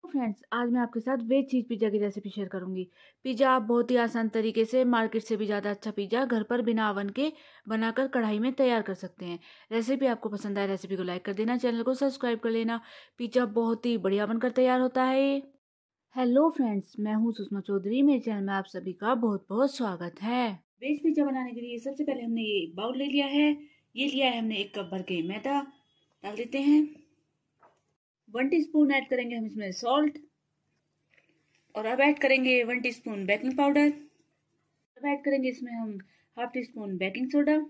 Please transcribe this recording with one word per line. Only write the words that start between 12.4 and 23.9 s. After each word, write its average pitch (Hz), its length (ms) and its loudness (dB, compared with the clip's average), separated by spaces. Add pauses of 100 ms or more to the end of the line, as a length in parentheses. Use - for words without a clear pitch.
लेना। 226 320 -2 (380)
पिज़्ज़ा 240 340 2
बहुत 226 320 0
ही 233 140 2
बढ़िया 196 260 2
बनकर 233 280 0
तैयार 254 280 4
होता 254 240 2
है। 277 380 2 (720)
हेलो 254 360 4
फ्रेंड्स, 214 480 -2
मैं 214 160 -2
हूँ 226 180 2
सुषमा 202 280 -6
चौधरी। 202 420 0
मेरे 277 180 4
चैनल 208 220 -4
में 196 100 -2
आप 190 140 -4
सभी 180 280 -10
का 226 220 0
बहुत 214 320 0
बहुत 262 260 0
स्वागत 180 480 -4
है। 226 360 -2 (200)
वेज 294 240 -4
पिज़्ज़ा 294 220 2
बनाने 254 280 -4
के 240 80 -10
लिए 240 180 -10
सबसे 277 240 -6
पहले 254 200 -4
हमने 226 200 -2
ये 190 320 -2
बाउल 233 220 -4
ले 277 100 -2
लिया 277 220 2
है। 294 280 4 (380)